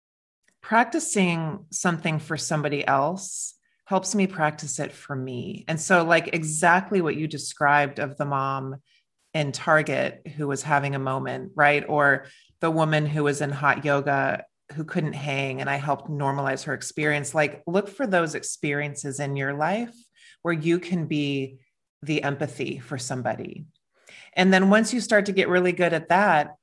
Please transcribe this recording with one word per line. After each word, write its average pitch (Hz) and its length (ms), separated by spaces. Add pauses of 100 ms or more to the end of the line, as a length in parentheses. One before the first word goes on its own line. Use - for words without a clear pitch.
(640)
practicing 196 1080
something 160 480
for 156 180
somebody 143 500
else 147 680 (300)
helps 190 300
me 196 120
practice 151 520
it - 140
for - 240
me. 127 500
And 160 140
so, 175 240
like, 165 280
exactly 175 680
what 160 160
you 156 100
described 143 720
of 139 180
the 147 80
mom 135 520 (580)
in 147 180
Target 151 760 (100)
who 147 120
was 135 140
having 143 320
a 135 40
moment, 131 560
right? 147 340
Or 139 380 (340)
the 165 100
woman 156 360
who 147 180
was 143 160
in 143 100
hot 139 340
yoga 139 600 (300)
who 156 100
couldn't 156 300
hang, 135 460
and 135 80
I 139 80
helped 143 320
normalize 139 560
her 143 100
experience. 147 600
Like, 151 320
look 202 220
for - 180
those 170 280
experiences 143 840
in 139 180
your 135 160
life 196 420 (480)
where 170 120
you 165 240
can 175 280
be 139 520 (440)
the 147 200
empathy 139 560
for - 180
somebody. 120 680 (680)
And 185 180
then 190 180
once 220 240
you 240 60
start 208 260
to 202 60
get 190 160
really 180 240
good 175 200
at 160 160
that 170 540